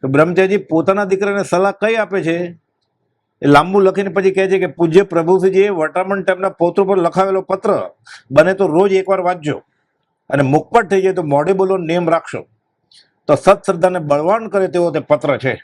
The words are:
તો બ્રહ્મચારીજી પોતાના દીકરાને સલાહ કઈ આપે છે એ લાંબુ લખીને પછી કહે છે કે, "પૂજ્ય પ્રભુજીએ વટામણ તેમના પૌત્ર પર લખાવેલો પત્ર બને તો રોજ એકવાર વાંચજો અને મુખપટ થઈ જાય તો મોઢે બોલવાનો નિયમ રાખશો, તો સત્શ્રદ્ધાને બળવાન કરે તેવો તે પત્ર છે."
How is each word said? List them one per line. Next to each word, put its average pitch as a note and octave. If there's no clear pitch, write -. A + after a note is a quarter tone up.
તો C3+
બ્રહ્મચારીજી F3
પોતાના F#3+
દીકરાને G3+
સલાહ F#3
કઈ G#3+
આપે G3
છે E3+
એ -
લાંબુ D#3+
લખીને F#3+
પછી F#3+
કહે F#3+
છે F#3+
કે, F#3
"પૂજ્ય E3+
પ્રભુજીએ F#3
વટામણ F#3
તેમના F#3
પૌત્ર F3
પર F#3+
લખાવેલો F#3+
પત્ર F#3+
બને D#3+
તો G3
રોજ F#3
એકવાર F#3+
વાંચજો E3+
અને C#3
મુખપટ D3+
થઈ F#3+
જાય F#3
તો F3+
મોઢે D3
બોલવાનો F#3+
નિયમ E3
રાખશો, D#3+
તો -
સત્શ્રદ્ધાને F#3
બળવાન E3
કરે F#3+
તેવો E3+
તે D3+
પત્ર C#3+
છે." B2